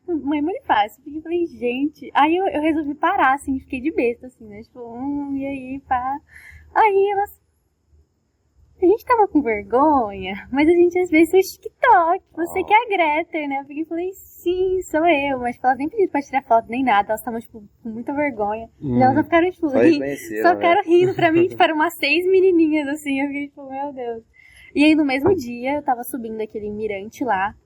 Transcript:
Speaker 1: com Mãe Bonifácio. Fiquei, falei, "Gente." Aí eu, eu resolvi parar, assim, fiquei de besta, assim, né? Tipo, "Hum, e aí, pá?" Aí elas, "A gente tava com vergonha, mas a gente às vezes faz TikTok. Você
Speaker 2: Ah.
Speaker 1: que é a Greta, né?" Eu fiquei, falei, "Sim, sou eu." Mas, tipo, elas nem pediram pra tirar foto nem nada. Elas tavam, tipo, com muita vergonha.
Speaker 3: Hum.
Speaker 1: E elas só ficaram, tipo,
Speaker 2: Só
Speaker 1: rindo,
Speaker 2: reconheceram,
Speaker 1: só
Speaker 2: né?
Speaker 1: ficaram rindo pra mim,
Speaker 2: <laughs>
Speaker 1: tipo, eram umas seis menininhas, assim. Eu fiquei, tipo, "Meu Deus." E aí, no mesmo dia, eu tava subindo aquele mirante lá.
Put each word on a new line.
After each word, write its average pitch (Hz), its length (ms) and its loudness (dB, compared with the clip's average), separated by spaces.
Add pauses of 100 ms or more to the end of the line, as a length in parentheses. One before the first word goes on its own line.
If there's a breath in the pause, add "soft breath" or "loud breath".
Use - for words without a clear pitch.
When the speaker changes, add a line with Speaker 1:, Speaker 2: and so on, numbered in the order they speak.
Speaker 1:
com 359 100 -4
Mãe 285 260 -2
Bonifácio. 277 640 -2
Fiquei, 302 180 -12
falei, 339 260 -4
"Gente." 247 640 -6
Aí 311 240 4
eu, 381 100 0
eu - 140 -2
resolvi 302 340 -2
parar, 330 400 2
assim, 269 240 -6
fiquei 254 220 -10
de 302 100 -4
besta, 247 360 -4
assim, 240 180 -20
né? 208 180 -16
Tipo, - 180 -20
"Hum, 277 540 -8
e 269 100 -6
aí, 269 420 -10
pá?" 262 320 -4 (540 loud breath)
Aí 392 380 2
elas, 403 200 -2 (1500)
"A 370 40 4
gente 415 180 4
tava 453 240 2
com 302 140 0
vergonha, 208 1080 0
mas 294 180 2
a - 20 6
gente 349 280 4
às 359 100 -2
vezes 320 220 4
faz 381 160 4
TikTok. 381 760 2 (120)
Você 330 240 -4
Speaker 2:
Ah. 381 40 -2
Speaker 1:
que - 100 0
é 427 40 8
a 440 100 0
Greta, 320 600 -2
né?" 277 140 -4
Eu 277 40 -14
fiquei, 294 200 -10
falei, 349 280 -6
"Sim, 370 680 -2
sou 311 220 0
eu." 277 340 2
Mas, 240 160 -4
tipo, - 120 -8
elas 254 120 2
nem 294 100 -4
pediram 403 220 0
pra 285 100 -2
tirar 269 220 -4
foto 226 260 2
nem 247 140 -2
nada. 208 260 2
Elas 220 140 -4
tavam, 233 180 -8
tipo, 220 220 -20 (200)
com 233 60 -12
muita 233 240 -10
vergonha. 226 560 -4 (100)
Speaker 3:
Hum. 131 200 -2
Speaker 1:
E - 20 4
elas 254 160 4
só 311 60 2
ficaram, 330 280 2
tipo, 330 180 -4
Speaker 2:
Só 262 100 0
Speaker 1:
rindo, 302 160 6
Speaker 2:
reconheceram, 277 480 -6
Speaker 1:
só 349 60 4
Speaker 2:
né? 359 60 4
Speaker 1:
ficaram 359 280 2
rindo 359 320 2
pra 339 160 2
mim, 339 160 4
Speaker 2:
<laughs> - 20 -12
Speaker 1:
tipo, 359 140 0
eram 320 120 2
umas 320 220 -2
seis 302 300 0
menininhas, 330 600 4
assim. 277 320 -4
Eu 285 80 -2
fiquei, 285 200 -8
tipo, 285 200 -20
"Meu 277 240 -8
Deus." 233 320 -10 (520 soft breath)
E 277 80 2
aí, 311 100 6
no 302 120 2
mesmo 277 280 2
dia, 247 420 -4
eu 294 60 -4
tava 240 220 -2
subindo 220 360 -10
aquele 214 300 -8
mirante 208 540 -8
lá. 208 320 -2 (100)